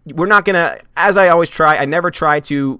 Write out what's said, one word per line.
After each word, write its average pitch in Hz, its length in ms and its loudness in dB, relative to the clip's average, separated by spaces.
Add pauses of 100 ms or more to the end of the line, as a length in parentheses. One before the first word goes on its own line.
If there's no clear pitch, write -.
(140)
we're 170 120 -4
not 202 180 2
gonna, 170 340 -2 (180)
as 185 200 0
I 185 140 4
always 170 200 2
try, 156 280 2
I 135 60 -2
never 170 280 -2
try 151 280 0
to 139 380 -6